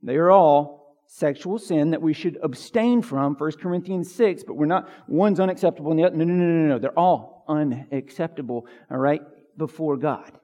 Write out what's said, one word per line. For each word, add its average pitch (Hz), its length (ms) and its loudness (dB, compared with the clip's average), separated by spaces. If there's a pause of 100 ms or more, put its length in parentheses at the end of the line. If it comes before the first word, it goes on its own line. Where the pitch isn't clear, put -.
They 123 140 -4
are 170 160 4
all 147 480 6 (280)
sexual 175 520 -4
sin 160 320 0
that 156 100 -4
we 160 120 0
should 151 280 -6
abstain 214 600 0
from, 143 340 -2
First 151 240 -6
Corinthians 180 540 -6
six, 208 300 0
but - 100 -14
we're 147 120 0
not, 175 220 0 (200)
one's 180 320 2
unacceptable 180 520 0
and 160 80 0
the 160 60 4
other, 180 100 0
no, 160 80 0
no, 170 100 0
no, 175 120 2
no, 165 220 2
no. 131 120 2
They're 127 180 -4
all 165 520 0
unacceptable, 135 1200 -6 (220)
all 123 80 -8
right, 143 240 0 (360)
before 156 400 -4
God. 131 340 -6 (120)